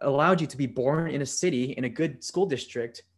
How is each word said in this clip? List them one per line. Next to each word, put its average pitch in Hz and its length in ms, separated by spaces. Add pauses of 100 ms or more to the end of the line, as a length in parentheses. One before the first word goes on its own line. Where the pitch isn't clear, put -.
allowed 156 400
you 147 60
to - 100
be 139 80
born 143 460
in 143 100
a 139 40
city, 131 480
in 127 100
a 123 60
good 143 340
school 190 240
district, 120 560 (140)